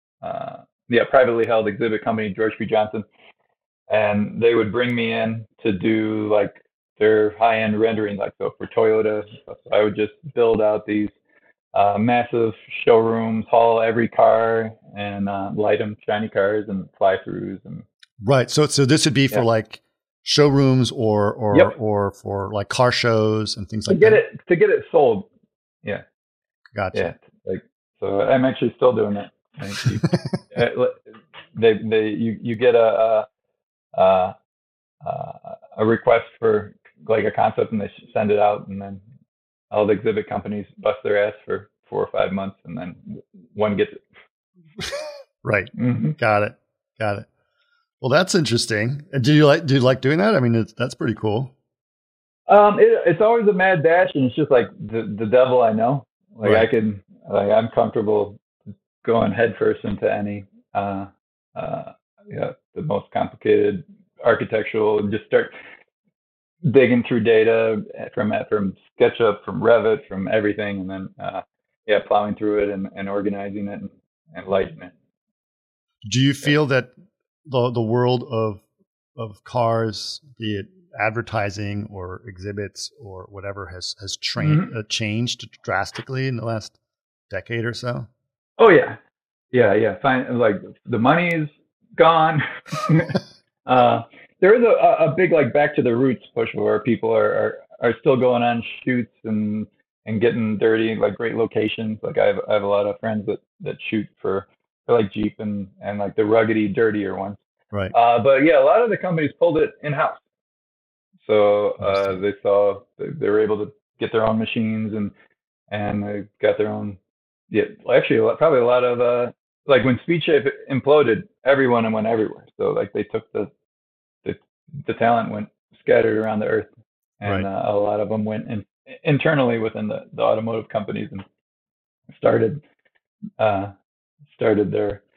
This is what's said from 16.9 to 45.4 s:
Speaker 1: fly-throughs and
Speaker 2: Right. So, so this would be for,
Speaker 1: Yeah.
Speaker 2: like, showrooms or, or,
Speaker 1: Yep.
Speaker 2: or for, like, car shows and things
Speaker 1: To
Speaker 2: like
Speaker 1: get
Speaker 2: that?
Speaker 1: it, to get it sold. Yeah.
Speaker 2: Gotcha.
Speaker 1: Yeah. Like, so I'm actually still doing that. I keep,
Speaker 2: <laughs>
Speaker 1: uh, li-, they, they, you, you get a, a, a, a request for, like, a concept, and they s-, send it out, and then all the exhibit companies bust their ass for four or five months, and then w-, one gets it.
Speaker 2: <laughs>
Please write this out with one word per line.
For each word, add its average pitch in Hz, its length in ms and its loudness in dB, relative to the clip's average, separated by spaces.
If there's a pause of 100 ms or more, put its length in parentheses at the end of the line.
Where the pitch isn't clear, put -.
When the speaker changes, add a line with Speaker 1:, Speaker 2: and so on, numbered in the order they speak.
Speaker 1:
fly-throughs 98 680 -2
and - 180 -14 (400)
Speaker 2:
Right. 123 280 2
So, 151 160 2
so 143 200 0
this 147 200 4
would 151 80 2
be 135 120 4
for, 107 140 -2
Speaker 1:
Yeah. 120 40 2
Speaker 2:
like, 113 360 0 (420)
showrooms 135 720 4
or, 107 420 0
or, 104 240 -2
Speaker 1:
Yep. - 200 4
Speaker 2:
or 104 340 -2
for, 101 420 -8
like, 101 140 -4
car 123 240 2
shows 110 640 0
and 98 120 -12
things 110 180 -8
Speaker 1:
To - 40 -2
Speaker 2:
like 180 100 2
Speaker 1:
get 214 100 8
Speaker 2:
that? 214 80 6 (160)
Speaker 1:
it, - 140 -20
to 175 80 2
get 202 140 2
it - 220 0
sold. 123 360 2 (540)
Yeah. 104 200 -8 (720)
Speaker 2:
Gotcha. 101 220 -4
Speaker 1:
Yeah. - 540 -8
Like, 95 100 -6 (380)
so 98 220 -2
I'm 127 220 2
actually 131 320 -2
still 127 180 4
doing 104 200 -2
that. 101 180 -10 (260)
I 98 100 -14
keep, 101 340 -4
Speaker 2:
<laughs> - 540 -6
Speaker 1:
uh, 120 120 0 (120)
li-, 117 340 -4 (400)
they, 110 240 4
they, 110 320 0
you, 113 300 -4
you 120 140 -6
get 117 220 4
a, 113 500 2 (680)
a, - 60 -2
a, 95 360 4 (1400)
a 107 60 -8
request 117 420 0 (120)
for, 107 380 -2 (320)
like, 110 160 0
a 110 80 -2
concept, 110 400 -2
and 110 80 -4
they 101 60 -6
s-, - 160 -20 (100)
send 110 180 -2
it 104 80 2
out, 104 300 0
and 98 120 -12
then 98 200 -14 (720)
all 104 160 2
the 107 60 2
exhibit 107 360 -2
companies 104 380 -8 (120)
bust 107 260 -2
their 104 240 0
ass 107 60 -8 (100)
for 98 240 -8 (220)
four 101 160 -4
or - 40 -16
five 98 220 -2
months, 98 320 -6
and 87 140 -12
then 90 160 -12 (120)
w-, - 160 -16 (320)
one 104 220 0
gets 101 160 0
it. - 120 -20 (800)
Speaker 2:
<laughs> - 80 -10 (500)